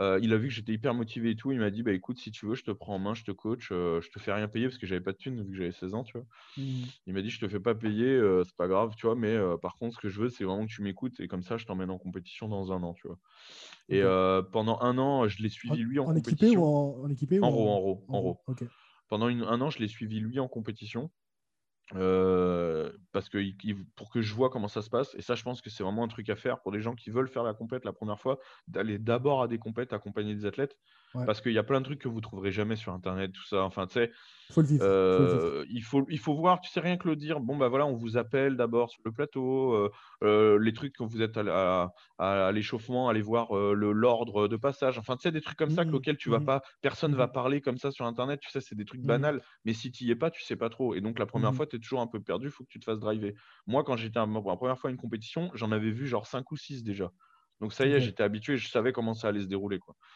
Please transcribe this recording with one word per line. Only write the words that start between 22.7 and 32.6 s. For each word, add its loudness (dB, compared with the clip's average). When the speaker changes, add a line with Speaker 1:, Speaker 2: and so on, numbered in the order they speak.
Speaker 1:
parce -4
que -4
il, -2
il, -4
pour -16
que 0
je -2
vois 4
comment -4
ça -6
se -8
passe. -2
Et -12
ça, -4
je -6
pense -8
que -16
c'est -8
vraiment -2
un -2
truc -8
à -2
faire -4
pour -6
les -2
gens -4
qui -14
veulent 0
faire -4
la -2
compète -8
la -6
première -8
fois, -2
d'aller -4
d'abord 2
à 0
des -2
compètes -8
accompagner -4
des -4
athlètes. -4
Speaker 2:
Ouais. -4
Speaker 1:
Parce 0
qu'il 2
y 2
a 6
plein 2
de -4
trucs -8
que -6
vous -4
trouverez -4
jamais 0